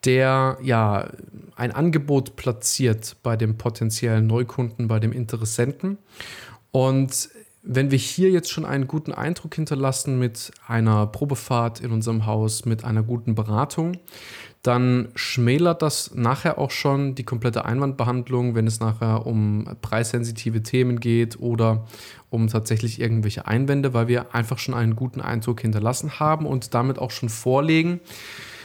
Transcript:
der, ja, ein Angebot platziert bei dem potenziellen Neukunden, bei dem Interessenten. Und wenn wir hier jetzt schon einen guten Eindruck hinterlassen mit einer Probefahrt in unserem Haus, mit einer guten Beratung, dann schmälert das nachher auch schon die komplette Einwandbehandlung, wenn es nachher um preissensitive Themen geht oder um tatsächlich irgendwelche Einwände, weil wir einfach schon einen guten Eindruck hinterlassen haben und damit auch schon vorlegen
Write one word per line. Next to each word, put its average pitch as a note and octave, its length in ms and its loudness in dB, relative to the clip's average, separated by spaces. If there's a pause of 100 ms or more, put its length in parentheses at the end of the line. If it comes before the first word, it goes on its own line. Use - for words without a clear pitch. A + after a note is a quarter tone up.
der, C3 580 4
ja, A2+ 460 2 (480)
ein A#2+ 160 -2
Angebot C#3+ 640 0
platziert A2+ 840 -2
bei A2+ 160 0
dem A2 180 0
potenziellen A2+ 720 0
Neukunden, A#2 600 -2
bei A2 140 2
dem A2+ 120 0
Interessenten. B2 840 -4 (760)
Und C3 580 2 (320)
wenn C3+ 280 0
wir C3+ 80 4
hier F#3 320 2
jetzt F3 200 2
schon D#3+ 160 -6
einen C#3 200 -2
guten D#3 260 -4
Eindruck D#3+ 420 -6
hinterlassen C3+ 640 0
mit B2 340 -2 (140)
einer A2 400 4
Probefahrt A#2+ 760 -2
in B2 100 -6
unserem A2+ 360 0
Haus, A2 400 0
mit A2+ 180 -2
einer A2 180 0
guten A#2+ 320 -2
Beratung, C3 640 -2 (680)
dann B2 520 4
schmälert D3+ 680 2
das - 340 -2
nachher B2+ 440 0
auch C#3 120 -2
schon C#3 440 0
die C3 100 -8
komplette A2+ 400 -2
Einwandbehandlung, B2 920 0
wenn A2+ 120 4
es A2+ 120 0
nachher A2+ 480 0
um G#2+ 540 0
preissensitive A2+ 840 -2
Themen B2 380 0
geht A#2 400 2
oder A2+ 460 2 (420)
um A2+ 200 2
tatsächlich A2+ 520 0
irgendwelche A2+ 460 0
Einwände, C3+ 480 2
weil A#2 140 2
wir A#2+ 260 0
einfach A#2+ 240 -2
schon - 160 -4
einen A2+ 220 2
guten B2 260 -6
Eindruck A#2 400 -2
hinterlassen A2+ 580 -2
haben D#3 240 2
und C#3 300 -4
damit C3 240 2
auch A#2+ 120 -6
schon A#2 200 -6
vorlegen D#3+ 720 2 (640)